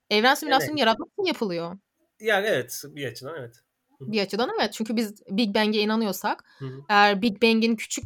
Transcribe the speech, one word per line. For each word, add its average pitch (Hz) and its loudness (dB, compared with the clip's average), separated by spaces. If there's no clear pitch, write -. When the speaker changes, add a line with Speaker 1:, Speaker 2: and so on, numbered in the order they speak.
Speaker 1:
evren 220 4
simülasyonu 277 0
Speaker 2:
Evet. - -4
Speaker 1:
yaratmak 226 2
için 403 -4
yapılıyor. 180 -4
Speaker 2:
Yani 214 2
evet, 135 -2
bir 147 -10
açıdan 127 -12
evet. 120 -14
Hı 135 -14
hı. 208 -8
Speaker 1:
Bir 208 0
açıdan 208 -2
evet. 214 -2
Çünkü 220 -6
biz 208 -4
Big 196 0
Bang'e 214 2
inanıyorsak, 220 -2
Speaker 2:
Hı 139 -10
hı. 131 -12
Speaker 1:
eğer 202 6
Big 208 0
Bang'in 226 4
küçük - -10